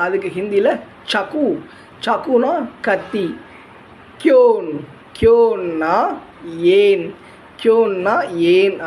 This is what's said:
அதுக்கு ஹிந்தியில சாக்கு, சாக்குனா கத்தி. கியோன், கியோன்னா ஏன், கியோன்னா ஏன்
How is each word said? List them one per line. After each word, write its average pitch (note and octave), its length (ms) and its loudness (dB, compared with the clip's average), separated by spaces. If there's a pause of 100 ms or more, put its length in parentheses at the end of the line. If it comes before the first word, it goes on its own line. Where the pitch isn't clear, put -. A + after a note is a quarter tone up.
அதுக்கு F#3+ 300 -4
ஹிந்தியில G3+ 360 0 (400)
சாக்கு, B3+ 340 -4 (600)
சாக்குனா B3+ 460 0 (360)
கத்தி. G3 380 -4 (1000)
கியோன், A#3+ 460 4 (500)
கியோன்னா F#3+ 760 2 (840)
ஏன், G3 260 2 (560)
கியோன்னா A3 540 2 (400)
ஏன் G3 200 2 (120)